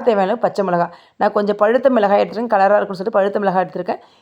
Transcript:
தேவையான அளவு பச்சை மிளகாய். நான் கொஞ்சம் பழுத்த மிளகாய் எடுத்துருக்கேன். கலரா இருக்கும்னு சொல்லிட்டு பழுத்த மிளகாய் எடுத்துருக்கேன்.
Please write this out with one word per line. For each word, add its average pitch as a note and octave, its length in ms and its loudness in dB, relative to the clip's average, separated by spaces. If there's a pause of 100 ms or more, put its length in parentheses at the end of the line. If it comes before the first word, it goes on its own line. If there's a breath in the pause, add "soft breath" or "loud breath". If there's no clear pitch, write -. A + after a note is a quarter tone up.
தேவையான G3+ 220 2
அளவு A#3 180 -4
பச்சை F#3+ 220 -2
மிளகாய். E3+ 260 -2 (280 loud breath)
நான் G#3 140 0
கொஞ்சம் G#3 260 -2
பழுத்த B3 340 2
மிளகாய் G3+ 260 2
எடுத்துருக்கேன். G#3+ 320 -4
கலரா G3 240 4
இருக்கும்னு G3+ 220 -6
சொல்லிட்டு G#3 180 -2
பழுத்த G3 240 0
மிளகாய் F#3 240 0
எடுத்துருக்கேன். F3+ 340 -8 (220 soft breath)